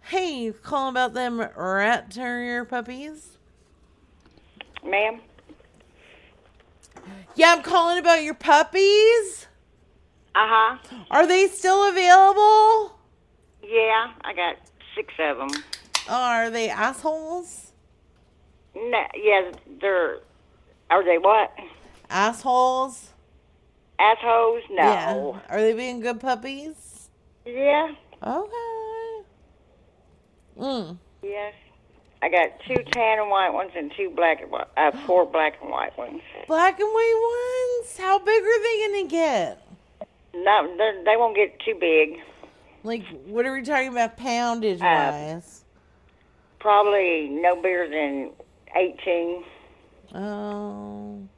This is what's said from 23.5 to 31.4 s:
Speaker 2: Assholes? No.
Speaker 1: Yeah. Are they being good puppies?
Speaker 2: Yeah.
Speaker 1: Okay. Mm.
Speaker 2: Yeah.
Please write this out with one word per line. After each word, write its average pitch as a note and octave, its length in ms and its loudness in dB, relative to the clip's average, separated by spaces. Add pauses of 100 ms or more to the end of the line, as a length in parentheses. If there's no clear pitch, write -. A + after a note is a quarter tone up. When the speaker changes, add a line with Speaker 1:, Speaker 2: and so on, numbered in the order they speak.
Speaker 2:
Assholes? A3+ 720 2
No. F3+ 140 0
Speaker 1:
Yeah. C#3+ 560 0 (100)
Are G#3 120 -2
they A3 120 2
being B3 260 -6
good A#3 200 -6
puppies? C4+ 920 -8 (360)
Speaker 2:
Yeah. C#4+ 480 0 (280)
Speaker 1:
Okay. A4+ 1000 -8 (1400)
Mm. G#3 380 -8 (260)
Speaker 2:
Yeah. G#3 280 -10 (680)